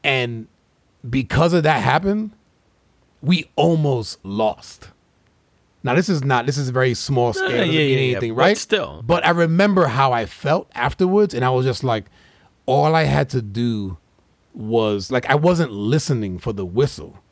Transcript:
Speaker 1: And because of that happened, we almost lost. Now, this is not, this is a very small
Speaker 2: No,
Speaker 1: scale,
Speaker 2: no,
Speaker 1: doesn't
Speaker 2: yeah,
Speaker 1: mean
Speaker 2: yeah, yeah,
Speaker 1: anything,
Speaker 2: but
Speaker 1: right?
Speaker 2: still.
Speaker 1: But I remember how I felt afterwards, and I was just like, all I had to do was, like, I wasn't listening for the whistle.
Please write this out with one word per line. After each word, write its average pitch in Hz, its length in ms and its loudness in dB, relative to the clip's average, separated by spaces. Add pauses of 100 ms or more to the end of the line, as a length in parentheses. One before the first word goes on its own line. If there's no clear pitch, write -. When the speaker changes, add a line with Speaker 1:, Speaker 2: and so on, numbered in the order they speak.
Speaker 1:
And 120 440 -2 (640)
because 135 440 0
of 175 120 2
that 151 180 2
happened, 196 500 0 (920)
we 160 340 0
almost 147 680 2
lost. - 640 -6 (960)
Now, 123 120 -2
this 180 160 2
is 156 120 0
not, 127 220 0
this 139 140 -2
is 139 100 -4
a 127 40 -4
very 127 200 2
small 123 360 -2
Speaker 2:
No, 117 40 -2
Speaker 1:
scale, - 180 -4
Speaker 2:
no, 123 60 -2
Speaker 1:
doesn't 165 160 0
Speaker 2:
yeah, 156 80 2
Speaker 1:
mean 147 100 2
Speaker 2:
yeah, 131 60 2
yeah, 131 160 0
Speaker 1:
anything, 120 220 -4
Speaker 2:
but 123 60 -2
Speaker 1:
right? 190 160 4
Speaker 2:
still. 151 460 -4
Speaker 1:
But 160 240 0
I 170 40 4
remember 175 560 4
how 131 260 2
I 117 140 -2
felt - 480 -2
afterwards, 185 580 2
and 123 100 -4
I 127 80 2
was 127 140 2
just 127 180 -2
like, 113 220 -2 (640)
all 147 280 2
I 160 100 2
had 139 260 0
to 131 100 -2
do 104 560 -4 (560)
was, 107 580 -2
like, 127 160 -2
I - 100 2
wasn't 160 360 2
listening 107 640 -2
for 117 140 -6
the 98 140 -6
whistle. 110 520 -2 (140)